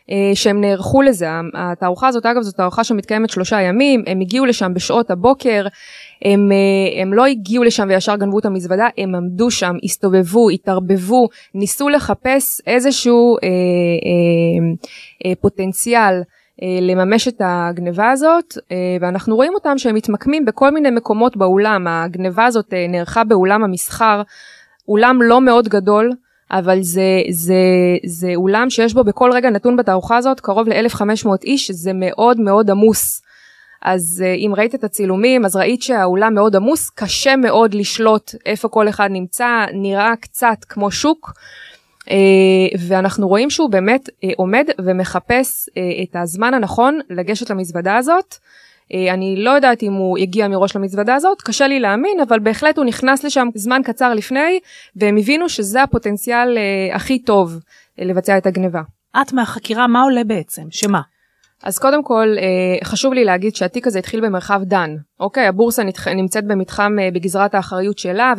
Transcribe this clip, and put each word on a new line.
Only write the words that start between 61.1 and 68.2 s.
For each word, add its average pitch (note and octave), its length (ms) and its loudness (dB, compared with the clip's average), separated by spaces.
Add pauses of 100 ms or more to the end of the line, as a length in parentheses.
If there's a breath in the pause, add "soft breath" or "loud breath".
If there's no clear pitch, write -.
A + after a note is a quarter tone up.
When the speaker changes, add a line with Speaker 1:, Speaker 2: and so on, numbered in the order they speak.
Speaker 1:
אז F#3+ 140 -8
קודם C#4 240 2
כל, A3 360 0
אה, F#3 460 -2
חשוב C4 280 -2
לי B3 120 2
להגיד F#3+ 320 0
שהתיק G3 300 -6
הזה G3+ 120 -2
התחיל A3 220 -6
במרחב G3+ 440 -2
דן, F3+ 320 -2 (240)
אוקיי? G3+ 260 0
הבורסה A3+ 360 2
נתח-, F#3+ 260 -6
נמצאת F#3+ 360 -2
במתחם, G3+ 560 -2
אה, F#3+ 140 0
בגזרת F#3+ 400 -2
האחריות G3 440 -4
שלה, G#3+ 400 -2